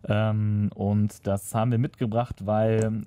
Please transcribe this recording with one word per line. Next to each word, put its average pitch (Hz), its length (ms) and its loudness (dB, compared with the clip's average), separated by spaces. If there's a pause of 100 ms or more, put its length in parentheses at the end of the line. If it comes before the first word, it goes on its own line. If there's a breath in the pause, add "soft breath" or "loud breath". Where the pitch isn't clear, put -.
Ähm, 107 680 0
und 104 500 0
das 98 300 -4
haben 113 160 2
wir 117 60 2
mitgebracht, 120 680 -2
weil, 110 600 0